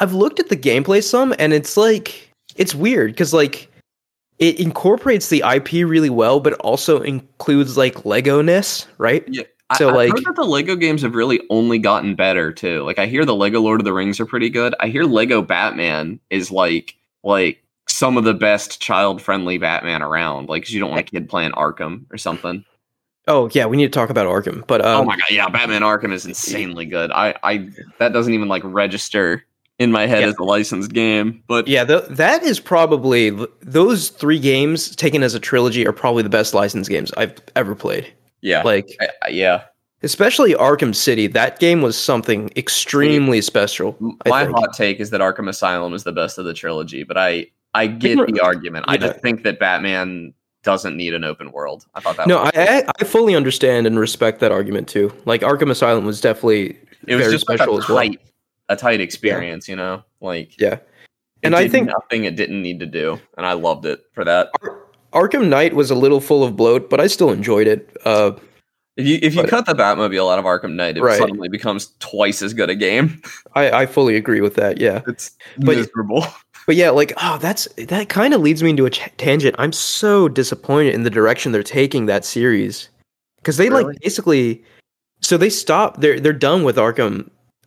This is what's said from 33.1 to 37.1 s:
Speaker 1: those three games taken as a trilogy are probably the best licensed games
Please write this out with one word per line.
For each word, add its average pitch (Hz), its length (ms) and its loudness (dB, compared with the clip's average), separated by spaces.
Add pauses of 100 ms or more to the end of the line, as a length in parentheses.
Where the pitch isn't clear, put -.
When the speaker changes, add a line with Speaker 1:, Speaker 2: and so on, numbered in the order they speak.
Speaker 1:
those 170 480 2
three 151 300 0
games 139 580 0
taken 147 260 0
as 117 120 0
a 113 60 -6
trilogy 120 460 0
are 107 60 0
probably 120 300 0
the 104 80 -2
best 107 240 0
licensed 101 360 -2
games - 280 -4